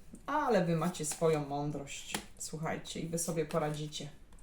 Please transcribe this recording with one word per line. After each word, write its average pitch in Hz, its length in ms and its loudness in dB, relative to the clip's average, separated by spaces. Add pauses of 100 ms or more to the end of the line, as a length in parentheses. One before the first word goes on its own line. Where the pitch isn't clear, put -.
(260)
Ale 254 380 4
wy 165 120 4
macie 160 280 0
swoją 151 440 4
mądrość, 143 680 -4 (240)
słuchajcie, - 600 -4
i - 60 -2
wy 165 120 -2
sobie 165 260 0
poradzicie. 151 640 -2 (340)